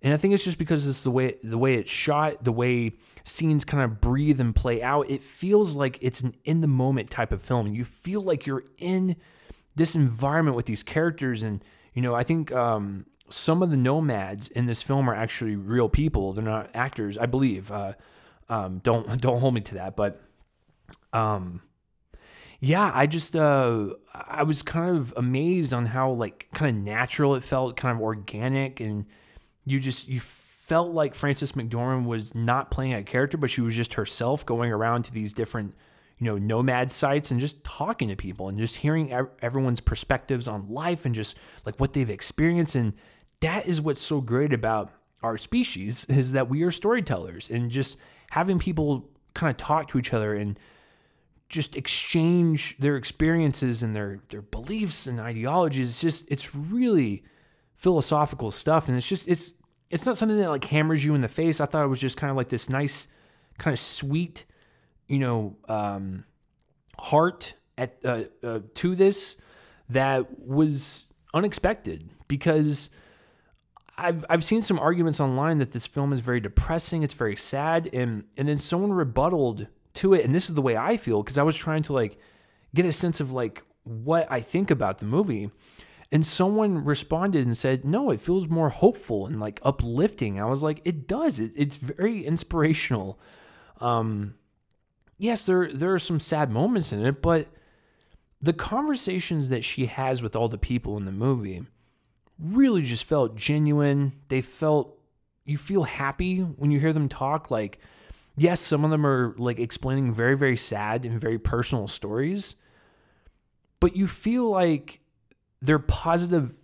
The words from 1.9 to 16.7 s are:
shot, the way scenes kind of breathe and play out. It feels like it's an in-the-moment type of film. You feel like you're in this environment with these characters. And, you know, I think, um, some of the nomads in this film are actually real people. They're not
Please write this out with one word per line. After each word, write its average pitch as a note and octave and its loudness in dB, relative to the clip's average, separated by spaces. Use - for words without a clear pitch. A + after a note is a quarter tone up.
shot, D3+ 0
the A#2+ 2
way A#2+ 2
scenes D#3 2
kind C#3+ 2
of A2 0
breathe C#3 4
and A#2+ 2
play A#2 2
out. C#3 0
It C#3 -2
feels F#3+ 2
like C3+ 0
it's B2+ -2
an B2 -2
in-the-moment C3+ 2
type - -4
of G2 -4
film. A#2+ 0
You A2 -4
feel F#3+ -6
like F3+ -2
you're C3+ -4
in F#3 0
this D#3+ 2
environment C#3 2
with A#2+ -2
these G#2+ -4
characters. D#3 0
And, G#2+ -4
you B2 -2
know, B2 0
I A#2+ 2
think, D#3+ 0
um, G#2+ 0
some E3+ 2
of E3+ 2
the C#3+ 4
nomads B2 0
in B2 -2
this A#2 -2
film C#3 2
are A2 0
actually A2 -4
real G#2+ 0
people. G#2 0
They're G#2+ -4
not A2 -4